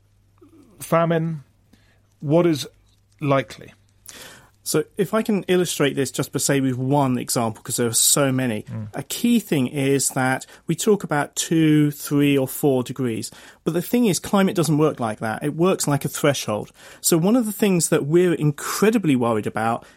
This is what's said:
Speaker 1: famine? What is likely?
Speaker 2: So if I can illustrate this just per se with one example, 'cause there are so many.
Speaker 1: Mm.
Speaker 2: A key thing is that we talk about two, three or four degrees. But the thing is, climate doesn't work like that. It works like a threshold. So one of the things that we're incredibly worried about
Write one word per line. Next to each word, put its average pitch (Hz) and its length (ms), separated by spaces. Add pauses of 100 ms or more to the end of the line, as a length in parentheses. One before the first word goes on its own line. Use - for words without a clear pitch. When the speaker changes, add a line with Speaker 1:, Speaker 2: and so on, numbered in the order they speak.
(760)
Speaker 1:
famine? 165 680 (760)
What 160 260
is 151 220 (520)
likely? 139 540 (880)
Speaker 2:
So 156 220 (120)
if 202 160
I 220 80
can 208 220
illustrate 170 500
this 139 160
just - 220
per 143 80
se 139 220
with 131 140
one 131 420
example, 117 440
'cause - 140
there 120 120
are 113 60
so 139 380
many. 127 320
Speaker 1:
Mm. 110 300
Speaker 2:
A - 100
key 240 360
thing 139 280
is 139 420
that 131 360 (220)
we 165 80
talk 202 280
about 147 320
two, 151 560
three 143 460
or 131 100
four 131 340
degrees. 120 480 (360)
But 165 80
the 170 80
thing 240 240
is, 180 140
climate 190 360
doesn't 156 220
work 151 220
like 110 200
that. 110 240
It 147 120
works 175 320
like 143 180
a 143 40
threshold. 123 600 (300)
So - 160
one 185 180
of 247 100
the 214 60
things 190 380
that 156 160
we're 175 280
incredibly 170 840
worried 117 320
about 113 380 (120)